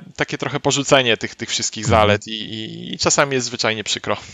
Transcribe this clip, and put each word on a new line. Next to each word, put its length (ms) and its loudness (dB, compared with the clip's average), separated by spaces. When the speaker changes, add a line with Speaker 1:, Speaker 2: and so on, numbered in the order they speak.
Speaker 1:
takie 220 -4
trochę 220 -4
porzucenie 580 4
tych, 180 -6
tych 140 -10
wszystkich 360 -4
Speaker 2:
Mhm. 160 6
Speaker 1:
zalet 260 2
i, 40 -8
i, 600 -10
i 40 -10
czasami 360 2
jest 140 0
zwyczajnie 360 -2
przykro. 380 -4
Speaker 2:
<laughs> 120 -18